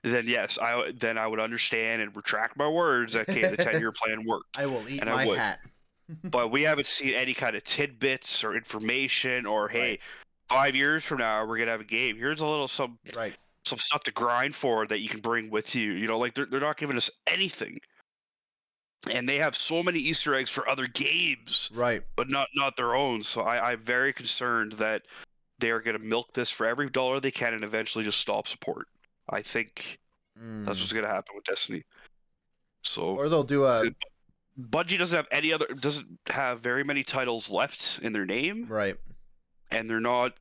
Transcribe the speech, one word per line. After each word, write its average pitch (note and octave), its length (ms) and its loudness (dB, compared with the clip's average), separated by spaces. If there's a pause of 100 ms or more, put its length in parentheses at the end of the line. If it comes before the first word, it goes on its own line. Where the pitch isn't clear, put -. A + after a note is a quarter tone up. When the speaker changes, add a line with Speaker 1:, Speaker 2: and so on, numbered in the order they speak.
Speaker 1:
then A#2+ 240 0
yes, A#2 300 0
I A#2 140 0
w-, A#2+ 220 -2
then A2+ 240 -2
I A2 100 0
would A2 120 -2
understand A2+ 600 0
and G#2 140 -6
retract G#2+ 420 -2
my C#3+ 100 2
words D3 460 2
that, A2+ 160 0
okay, F#3+ 200 0
the G#2+ 80 -2
Speaker 2:
<laughs> - 60 2
Speaker 1:
ten-year A2+ 280 2
plan A2 340 -4
worked, - 320 -4
Speaker 2:
I C#3+ 80 -2
will A#2+ 220 -4
eat C#3 140 -6
Speaker 1:
and A2 80 -2
I A2+ 40 0
Speaker 2:
my C3 120 2
Speaker 1:
would. G#2 140 2
Speaker 2:
hat. G#2 240 -2
<laughs> - 60 -20 (540)
Speaker 1:
But B2 260 2
we C3+ 120 2
haven't D3+ 260 2
seen C3+ 260 2
any B2+ 200 0
kind A#2+ 240 -2
of - 80 -8
tidbits C3 760 0
or G#2+ 120 -2
information B2 880 -2
or, G#2 220 0
hey, A#2 220 0
Speaker 2:
Right. G#2 100 -4 (480)
Speaker 1:
five C3+ 280 4
years D3 280 2
from D3+ 140 -4
now, A2 280 0
we're A2+ 120 -4
gonna A2+ 140 0
have A2+ 100 -2
a G#2+ 40 -14
game. A2+ 320 -2
Here's C#3+ 220 -2
a D#3 80 0
little D3+ 220 0
some B2 280 -2 (180)
Speaker 2:
Right. A2+ 200 -6 (300)
Speaker 1:
some B2+ 140 -2
stuff - 260 0
to B2 60 -2
grind A#2+ 440 2
for A2+ 320 2
that G#2+ 140 0
you G#2+ 80 -6
can A2+ 100 -6
bring A2+ 300 -2
with A2 260 -2
you. A2 160 0
You G2+ 160 0
know, A2+ 100 0
like, A#2+ 160 0
they're, C#3 120 -2
they're C3 160 -2
not D3 160 -2
giving C#3+ 180 -4
us A#2+ 140 0 (180)
anything. F3+ 520 -2 (1300)
And B2 160 -2
they C#3 100 0
have D3 180 0
so E3 280 2
many F3 160 0
Easter D3+ 340 6
eggs C3 160 2
for A#2+ 200 0
other C3 180 2
games, C#3+ 840 2
Speaker 2:
Right. A#2+ 300 2 (120)
Speaker 1:
but C3 140 0
not, C#3 260 2
not C#3 220 2
their A#2+ 180 2
own. B2+ 280 2
So - 180 0
I, A#2 300 2
I'm A#2 100 -4
very B2 320 2
concerned A#2 600 2
that A2 300 0 (560)
they A#2 120 2
are A2+ 100 0
gonna A2 180 -2
milk A2+ 340 -2
this B2 180 0
for - 140 -2
every B2+ 240 0
dollar C3 300 0
they C3+ 120 0
can A#2 220 -2
and A2 120 -4
eventually A2 400 -2
just G#2 160 0
stop G#2+ 260 -2
support. - 400 -8 (420)
I G2+ 120 -2
think - 580 -6 (380)
that's A2+ 80 -18
Speaker 2:
Mm. G#2+ 220 -10
Speaker 1:
what's G2 260 -2
gonna A2 140 0
happen G2+ 280 -4
with G#2 80 -14
Destiny. - 400 -2 (1000)
So - 240 -2 (100)
Speaker 2:
Or C#3 100 -2
they'll D#3 160 4
do C#3 220 4
a A#2 180 6 (760)
Speaker 1:
Bungie E3 380 0
doesn't F3 180 2
have D3+ 140 0
any D3+ 240 2
other, D#3 140 0
doesn't C#3 500 -4 (120)
have B2 320 -2
very B2 220 0
many C#3 200 -2
titles B2 460 -2
left G#2+ 520 -2
in A2+ 100 -2
their G#2 140 -2
name. D#3+ 420 -2
Speaker 2:
Right. G#2 280 0 (720)
Speaker 1:
And A2+ 180 -2
they're A2+ 120 0
not B2 420 2